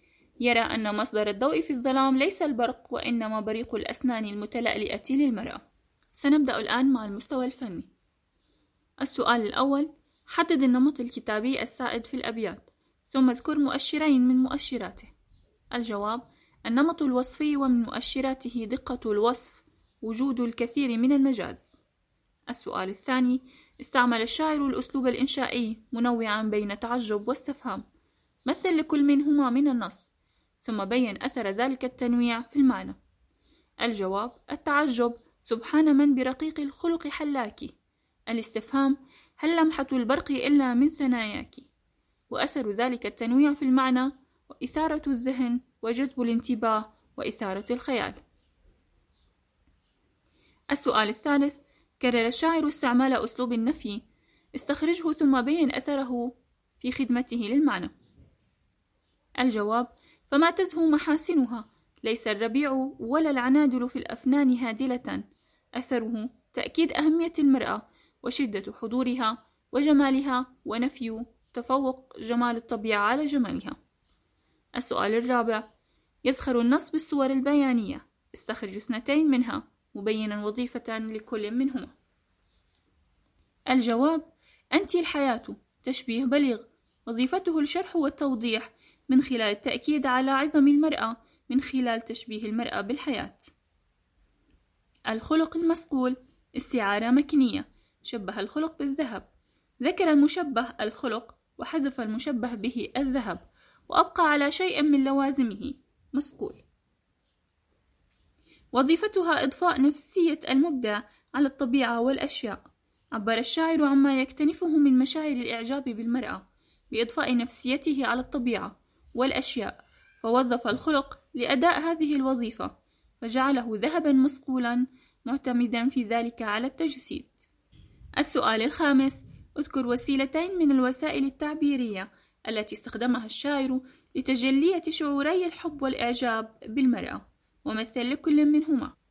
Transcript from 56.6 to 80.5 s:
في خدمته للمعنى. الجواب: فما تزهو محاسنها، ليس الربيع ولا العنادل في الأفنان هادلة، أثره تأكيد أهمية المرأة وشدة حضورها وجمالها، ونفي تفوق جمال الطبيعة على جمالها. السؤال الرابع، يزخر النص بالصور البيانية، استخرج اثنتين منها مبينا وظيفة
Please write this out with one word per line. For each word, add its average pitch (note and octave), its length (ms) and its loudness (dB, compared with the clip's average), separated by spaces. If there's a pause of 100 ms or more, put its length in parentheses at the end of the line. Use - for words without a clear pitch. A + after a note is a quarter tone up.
في B3 120 -4
خدمته A#3+ 460 -2
للمعنى. A#3 520 0 (1500)
الجواب: A3+ 480 0 (380)
فما D#4+ 260 2
تزهو F4 380 0
محاسنها، D4 800 0 (340)
ليس A3+ 240 -2
الربيع A3+ 440 0 (280)
ولا D4 300 0
العنادل B3+ 600 4
في - 100 -8
الأفنان C4 580 2
هادلة، A#3+ 640 -4 (500)
أثره A#3 560 -4 (240)
تأكيد - 380 0
أهمية E4 480 2
المرأة C4 500 2 (340)
وشدة G#3 500 -4
حضورها A#3+ 760 -2 (240)
وجمالها، C#4 840 4 (100)
ونفي A#3 600 -4 (280)
تفوق C4 680 -2
جمال A#3+ 360 0
الطبيعة A3 440 -2
على B3 260 2
جمالها. C#4 500 -2 (1000)
السؤال - 380 -2
الرابع، A#3 560 0 (540)
يزخر B3+ 380 0
النص B3 280 2
بالصور D#4 360 0
البيانية، C4 840 2 (260)
استخرج G3 420 -8
اثنتين C#4 540 0
منها B3 380 0 (280)
مبينا G#3 500 -4
وظيفة A#3 520 -6